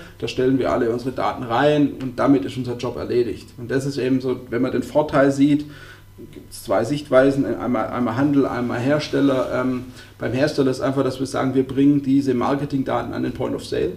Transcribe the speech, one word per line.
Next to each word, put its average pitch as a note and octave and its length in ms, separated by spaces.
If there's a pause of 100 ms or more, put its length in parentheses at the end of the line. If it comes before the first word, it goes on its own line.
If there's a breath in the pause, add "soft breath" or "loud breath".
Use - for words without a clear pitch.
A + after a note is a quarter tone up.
(180 loud breath)
da - 80
stellen C3 320
wir F#2 140
alle A#2 180
unsere B2 220
Daten G2+ 300
rein C#3+ 480 (100)
und C3 180
damit C#3 280
ist - 100
unser B2 220
Job - 180
erledigt.“ A2 520 (100)
Und A#2 120
das C3 140
ist C#3 140
eben B2+ 240
so, B2+ 260
wenn A2+ 140
man B2 100
den - 100
Vorteil C#3+ 480
sieht, C#3+ 360 (680 loud breath)
gibt's - 320
zwei A2 200
Sichtweisen, C3+ 600
einmal, A2+ 440
einmal A#2 280
Handel, C#3 300
einmal A#2 340
Hersteller. C#3 800
Ähm, B2+ 240 (340 loud breath)
beim A#2+ 140
Hersteller C3+ 380
ist B2+ 100
einfach, C3+ 240
dass C3 160
wir C3 60
sagen, B2+ 280
wir C3 100
bringen C#3 380
diese C3 300
Marketingdaten A#2+ 800
an A#2 120
den B2+ 80
Point - 220
of - 100
Sale - 320